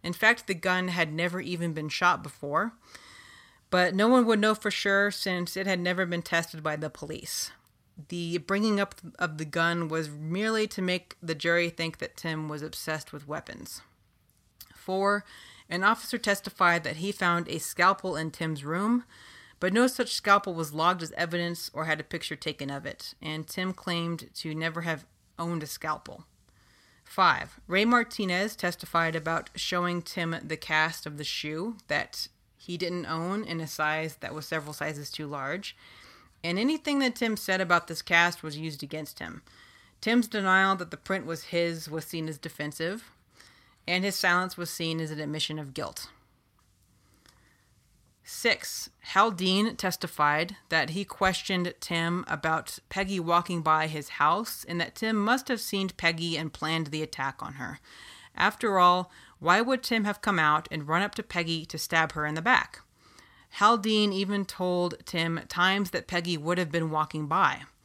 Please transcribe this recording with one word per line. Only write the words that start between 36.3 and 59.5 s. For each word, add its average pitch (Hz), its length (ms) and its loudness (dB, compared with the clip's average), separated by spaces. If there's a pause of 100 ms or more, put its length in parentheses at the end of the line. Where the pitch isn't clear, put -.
and 175 160 0
anything 285 400 0
that 254 160 2
Tim 220 220 0
said 185 220 0
about 175 280 4
this 160 160 -8
cast 170 400 4
was 151 120 -6
used 151 280 -8
against 147 340 -10
him. - 240 -10 (580)
Tim's 226 280 4
denial 190 480 4
that 180 160 -8
the 175 60 -10
print 190 280 -4
was 160 200 -8
his 170 440 -2
was 156 160 -6
seen 160 220 -6
as 151 100 -8
defensive, 160 720 -6 (800)
and 180 160 2
his 196 120 0
silence 180 400 2
was 175 140 -8
seen 165 300 -4
as 156 100 -4
an 156 100 -6
admission 151 380 -4
of 139 160 -10
guilt. - 340 -8 (2250)
Six, - 760 -2
Hal 214 320 4
Dean 196 440 2
testified 165 800 0 (140)
that 160 220 2
he 196 120 -4
questioned 180 760 0
Tim 170 480 -2
about 160 500 -2 (120)
Peggy 190 300 -2
walking 170 440 2
by 156 240 4
his 156 220 -8
house 175 580 2
and 170 120 -4
that - 140 -4
Tim 220 220 -2
must 226 320 0
have 240 140 -2
seen 190 280 -2
Peggy 165 480 0
and 156 160 -4
planned 160 340 -2
the 156 140 -4
attack 139 400 -6
on - 120 -10
her. 135 260 -10 (560)
After 202 420 2
all, 180 340 6 (280)
why 180 220 6